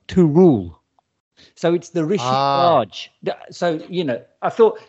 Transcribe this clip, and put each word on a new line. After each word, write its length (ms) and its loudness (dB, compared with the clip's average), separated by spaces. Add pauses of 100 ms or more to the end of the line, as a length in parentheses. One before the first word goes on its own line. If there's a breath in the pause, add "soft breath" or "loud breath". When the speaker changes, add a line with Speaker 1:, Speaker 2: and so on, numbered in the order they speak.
Speaker 1:
to 180 2
rule. 540 2 (760 soft breath)
So 180 -2
it's 160 -6
the 160 -4
Rishi 200 -4
Speaker 2:
Ah. 520 0
Speaker 1:
Raj. 340 -6 (120)
The, 120 -8 (160)
so, 280 -6 (100)
you 140 -6
know, 180 -6 (200)
I 80 -4
thought, 400 2